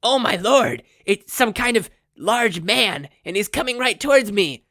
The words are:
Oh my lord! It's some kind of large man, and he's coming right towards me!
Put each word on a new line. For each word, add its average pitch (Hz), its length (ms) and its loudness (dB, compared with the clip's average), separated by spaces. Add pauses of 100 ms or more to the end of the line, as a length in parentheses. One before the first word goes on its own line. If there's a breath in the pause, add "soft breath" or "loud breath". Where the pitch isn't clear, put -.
Oh 254 140 2
my 240 160 0
lord! 185 480 0 (240 soft breath)
It's - 260 -4
some 240 200 0
kind 240 240 -2
of 202 120 0 (280)
large 208 440 0
man, 180 480 -2 (160)
and 175 120 -6
he's 202 120 0
coming 254 300 -4
right 247 220 -2
towards 269 320 4
me! 170 380 -2